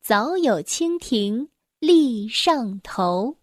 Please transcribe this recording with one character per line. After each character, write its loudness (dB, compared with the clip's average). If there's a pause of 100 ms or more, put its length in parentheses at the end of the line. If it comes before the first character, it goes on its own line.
早 0
有 2
蜻 -4
蜓 -2 (300)
立 4
上 -2
头。 -2